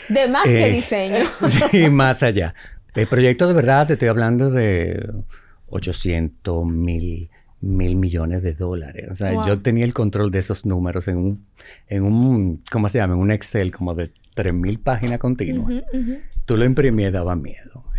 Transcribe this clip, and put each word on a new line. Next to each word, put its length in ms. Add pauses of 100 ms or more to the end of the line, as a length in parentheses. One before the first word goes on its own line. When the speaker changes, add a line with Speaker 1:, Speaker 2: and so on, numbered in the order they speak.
Speaker 1:
de 200
más 160
que 220
Speaker 2:
Eh, 40
Speaker 1:
diseño. 540 (240)
Speaker 2:
<laughs> 220
sí, 200
más 320
allá. 320 (400)
El 120
proyecto 400
de 80
verdad, 320
te 60
estoy 160
hablando 420
de 600 (560)
ochocientos, 1000
mil, 640 (300)
mil 360
millones 460
de 120
dólares. 580
O 20
sea, 180
Speaker 1:
Wow. 140
Speaker 2:
yo 160
tenía 220
el 100
control 380
de 80
esos 260
números 400
en 120
un, 280 (400)
en 160
un, 720
¿cómo 160
se 100
llama? 160
En 60
un 100
Excel 400
como 240
de 180 (220)
tres 180
mil 280
páginas 400
continuas. 520
Speaker 1:
Ujú, 260
ujú. 200 (260)
Speaker 2:
Tú 120
lo 80
imprimías 460
y 20
daba 240
miedo. 480 (140)